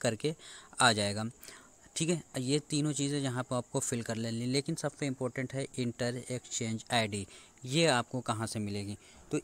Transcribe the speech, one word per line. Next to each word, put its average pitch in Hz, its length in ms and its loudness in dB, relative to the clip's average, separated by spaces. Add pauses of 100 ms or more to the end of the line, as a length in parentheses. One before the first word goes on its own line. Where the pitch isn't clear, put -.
करके 131 340 0 (440)
आ 117 140 8
जाएगा, 104 320 0 (680)
ठीक 165 140 2
है। 165 140 0 (140)
ये 135 220 2
तीनों 151 340 0
चीज़ें 139 260 0
यहाँ 127 240 -2
पर 127 120 -2
आपको 123 240 -2
फिल 120 220 0
कर 113 140 -4
लेनी, 113 300 -2
लेकिन 139 300 0
सबसे 147 320 -4
इंपॉर्टेंट 127 460 -2
है 135 140 -2 (120)
इंटर 123 520 -2
एक्सचेंज 113 600 -4
आईडी, 104 360 2 (380)
ये 151 200 4
आपको 127 360 2
कहाँ 113 260 -2
से 113 120 -4
मिलेगी। 101 380 -4 (340)
तो 151 120 0